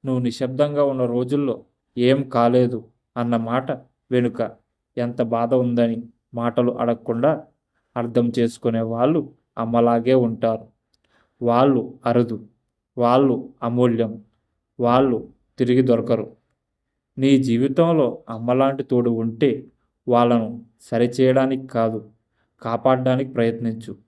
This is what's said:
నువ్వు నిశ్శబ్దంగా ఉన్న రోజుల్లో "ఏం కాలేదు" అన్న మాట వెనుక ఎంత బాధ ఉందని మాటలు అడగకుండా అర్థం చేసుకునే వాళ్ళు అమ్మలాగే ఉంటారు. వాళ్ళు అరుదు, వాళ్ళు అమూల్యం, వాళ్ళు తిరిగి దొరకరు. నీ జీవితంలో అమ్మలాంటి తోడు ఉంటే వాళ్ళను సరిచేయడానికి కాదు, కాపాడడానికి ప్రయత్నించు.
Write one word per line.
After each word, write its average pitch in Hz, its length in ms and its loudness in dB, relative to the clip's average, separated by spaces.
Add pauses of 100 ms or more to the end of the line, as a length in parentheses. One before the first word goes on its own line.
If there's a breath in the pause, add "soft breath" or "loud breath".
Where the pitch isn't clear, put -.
నువ్వు 127 240 -2
నిశ్శబ్దంగా 143 560 -2
ఉన్న 131 220 0
రోజుల్లో 123 500 -2 (420)
"ఏం 127 220 4 (100)
కాలేదు" 120 500 2 (380)
అన్న 120 200 -2
మాట 120 340 -4 (400)
వెనుక 123 300 0 (560)
ఎంత 120 240 -4
బాధ 117 320 0
ఉందని 120 440 0 (360)
మాటలు 120 380 0 (100)
అడగకుండా 120 500 0 (640)
అర్థం 120 300 0 (120)
చేసుకునే 117 440 -2
వాళ్ళు 123 400 0 (360)
అమ్మలాగే 117 580 2 (120)
ఉంటారు. 113 380 -4 (760)
వాళ్ళు 120 400 4 (240)
అరుదు, 117 320 0 (600)
వాళ్ళు 123 380 4 (280)
అమూల్యం, 117 480 0 (680)
వాళ్ళు 123 380 2 (400)
తిరిగి 127 320 2
దొరకరు. 113 380 0 (880)
నీ 135 140 2 (160)
జీవితంలో 135 600 2 (220)
అమ్మలాంటి 127 540 0
తోడు 120 280 0 (120)
ఉంటే 117 280 0 (560)
వాళ్ళను 120 400 2 (340)
సరిచేయడానికి 131 840 0
కాదు, 113 320 -2 (640)
కాపాడడానికి 127 680 0
ప్రయత్నించు. 117 640 -4 (140)